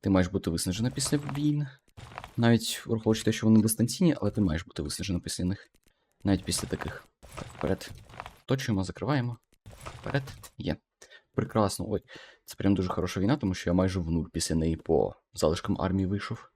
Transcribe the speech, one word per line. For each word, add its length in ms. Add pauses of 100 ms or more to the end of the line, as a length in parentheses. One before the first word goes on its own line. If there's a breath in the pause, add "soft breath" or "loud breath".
Ти 80
маєш 180
бути 220
виснажена 420
після 260
війн. 500 (680)
Навіть 480
враховуючи 380
те, 80
що 160
вони 140
дистанційні, 600
але 100
ти 100
маєш 240
бути 160
виснажена 380
після 260
них. 260 (520)
Навіть 220
після 220
таких. 400 (280)
Так, 100 (120)
вперед. 340 (540)
Точуємо, 380
закриваємо. 540 (460)
Вперед. 400 (340)
Є. 200 (560 loud breath)
Прекрасно. 560
Ой, 120 (440 loud breath)
це 100
прям 200
дуже 140
хороша 300
війна, 180
тому 160
що 160
я 40
майже 260
в 120
нуль 220
після 220
неї 200
по 400 (180)
залишкам 480
армії 260
вийшов. 480